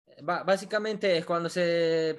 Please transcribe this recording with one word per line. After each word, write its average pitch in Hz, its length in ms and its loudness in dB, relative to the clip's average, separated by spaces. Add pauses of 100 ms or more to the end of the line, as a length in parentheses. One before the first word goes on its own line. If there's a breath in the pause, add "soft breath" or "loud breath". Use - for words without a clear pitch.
(240)
Ba-, 160 200 -2
básicamente, 202 720 0
es 160 80 -2
cuando 170 240 -2
se 165 680 0